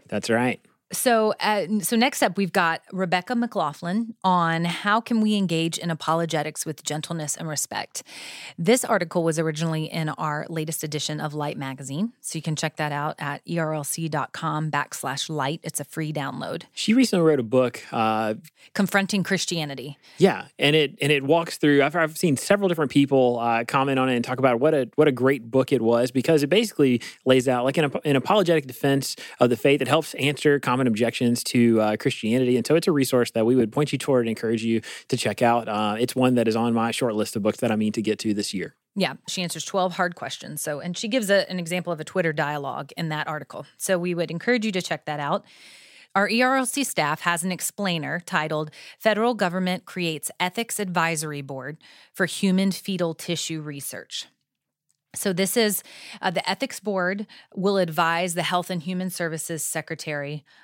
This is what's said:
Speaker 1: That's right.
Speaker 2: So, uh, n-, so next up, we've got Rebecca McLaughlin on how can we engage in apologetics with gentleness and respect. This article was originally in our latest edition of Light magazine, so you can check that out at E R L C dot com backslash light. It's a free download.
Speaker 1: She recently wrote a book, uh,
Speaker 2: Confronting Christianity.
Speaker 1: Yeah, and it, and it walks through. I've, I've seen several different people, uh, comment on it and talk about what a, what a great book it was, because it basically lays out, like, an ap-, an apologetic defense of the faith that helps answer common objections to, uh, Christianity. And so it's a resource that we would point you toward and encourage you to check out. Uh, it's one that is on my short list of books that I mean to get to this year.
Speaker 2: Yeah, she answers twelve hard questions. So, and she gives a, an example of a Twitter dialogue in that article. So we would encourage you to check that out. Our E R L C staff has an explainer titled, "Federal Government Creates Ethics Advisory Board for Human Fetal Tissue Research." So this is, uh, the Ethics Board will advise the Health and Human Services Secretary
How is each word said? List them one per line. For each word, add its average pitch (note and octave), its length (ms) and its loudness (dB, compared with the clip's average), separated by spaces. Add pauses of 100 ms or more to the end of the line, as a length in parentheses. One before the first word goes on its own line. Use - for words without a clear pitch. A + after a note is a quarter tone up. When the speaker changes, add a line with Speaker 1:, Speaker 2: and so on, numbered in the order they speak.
Speaker 1:
That's G#2 220 -4
right. A#2+ 320 2 (320)
Speaker 2:
So, A3 380 2 (100)
uh, G3+ 260 2
n-, G#3 140 0
so A3+ 160 0
next C4 260 2
up, G3 140 2
we've G3 160 0
got E3 280 2 (120)
Rebecca F#3 420 -2
McLaughlin G#3+ 880 -2
on E3+ 400 2
how G3+ 380 0
can A3+ 180 0
we G#3+ 160 4
engage E3 420 0
in E3+ 140 -4
apologetics D#3+ 760 -2
with D#3 160 -8
gentleness D3+ 540 -6
and E3 100 -8
respect. - 580 -8 (540)
This G#3 280 4
article F3+ 400 0
was D#3 120 2
originally D#3+ 540 0
in D#3+ 160 -2
our D3+ 400 -4
latest D#3+ 380 -6
edition D3+ 340 -4
of D3 140 -6
Light D3 240 -4
magazine, C#3 640 -6
so - 160 -8
you D3+ 40 -8
can D#3 140 -4
check - 220 -4
that D3 160 -2
out D3 260 -4
at C#3+ 260 -6
E E3+ 140 -4
R D#3 140 -2
L D3+ 100 -4
C E3 240 -6
dot D3 240 -4
com D#3 400 -4
backslash C#3 580 -4
light. D3 320 -4
It's D#3+ 200 -8
a - 20 -8
free D#3 300 -6
download. C#3+ 580 -8
Speaker 1:
She - 220 0
recently G#3+ 320 4
wrote D3 160 4
a - 20 0
book, B2 480 0
uh, A2 440 0 (380)
Speaker 2:
Confronting G3 500 0
Christianity. D3 760 -4 (220)
Speaker 1:
Yeah, D#3 260 2 (120)
and C#3+ 160 4
it, D#3 280 2
and D3 100 2
it C#3 100 2
walks D#3+ 360 2
through. C#3+ 260 6
I've, D3 140 0
I've D#3+ 200 0
seen D3+ 200 2
several G3+ 320 2
different D#3+ 220 0
people, C3 480 4
uh, A#2 260 2
comment C3+ 340 2
on C3 80 2
it B2+ 80 2
and A#2+ 80 2
talk B2+ 160 -4
about B2+ 220 2
what D#3 120 4
a, C3 220 2
what D3+ 140 6
a - 20 4
great B2 400 0
book C3 220 2
it A#2+ 80 4
was, A#2 300 2
because C#3+ 320 4
it C#3 40 2
basically D3 540 4 (240)
lays C3 240 6
out, B2 160 2
like, C3+ 120 0
an D#3 80 4
ap-, - 200 -4
an C#3+ 100 2
apologetic E3 520 2
defense C#3 500 0 (240)
of B2 80 6
the A#2+ 80 0
faith C#3+ 220 4
that B2+ 100 -2
helps D#3 240 0
answer C#3+ 480 2
common B2+ 240 2
objections A#2+ 580 2
to, A#2 380 4
uh, G#2+ 160 2
Christianity. B2 580 0
And A#2 120 0
so D3+ 80 4
it's E3 120 2
a F#3 40 4
resource B2+ 400 2
that A2+ 160 2
we C3 80 6
would A#2 160 4
point D3 200 0
you C#3 60 -2
toward C3 300 2
and - 20 -2
encourage A2+ 340 -2
you A2+ 180 2 (260)
to C3 100 0
check A2 240 -2
out. A#2 260 2
Uh, G#2+ 300 -2
it's B2 180 -2
one B2+ 200 4
that A#2 120 4
is A2 80 4
on A#2 200 2
my A2+ 160 0
short A2+ 240 -2
list G#2+ 200 -2
of G#2+ 60 -2
books G#2+ 200 0
that A2+ 100 2
I G#2+ 40 0
mean G#2+ 180 0
to A2+ 80 -4
get G#2 180 -2
to G#2+ 160 -2
this G#2 180 -4
year. E2+ 220 -8 (200)
Speaker 2:
Yeah, D#3+ 180 -2 (140)
she - 140 -6
answers E3 240 -6
twelve F#3 280 -2
hard F3+ 200 -2
questions. - 480 -12
So, D3 180 -6
and F3 160 -8
she A#3 120 -8
gives G#3 240 0
a, G3 180 2
an F#3 80 -6
example F3 340 -4
of D#3 80 -6
a D#3 40 -8
Twitter E3 280 -2
dialogue C#3+ 640 -4
in E3 140 -4
that D3+ 180 -4
article. D3 380 -10 (120)
So F#3+ 200 0
we F3 160 -2
would E3 160 -2
encourage A3 360 0
you G#3+ 80 -2
to F3+ 100 -2
check - 220 -6
that D3 140 -6
out. D3+ 260 -2 (680)
Our G3 160 2
E A3+ 140 2
R B3+ 120 4
L C4 120 0
C C#4 160 -2
staff D#3 380 -2
has F3 220 0
an F#3 80 -2
explainer E3+ 760 -4
titled, D#3 420 -2 (300)
"Federal A3 340 2
Government F#3 520 0
Creates E3 440 -4 (100)
Ethics G3 400 -4
Advisory E3 640 -2
Board C#3 360 -10 (360)
for F3+ 140 0
Human F#3+ 440 2
Fetal F3 440 -4
Tissue D#3+ 460 -6
Research." - 640 -12 (880)
So G3 180 -2
this F#3+ 240 -2
is, G#3+ 240 2 (400)
uh, F#3 80 -2
the - 180 -4
Ethics A3+ 320 -4
Board G3 460 -2 (300)
will G3 220 2
advise E3+ 580 0
the E3+ 80 -2
Health F3 260 -2
and E3+ 140 -6
Human F#3 260 -4
Services D#3+ 540 -6
Secretary D3+ 800 -8 (200)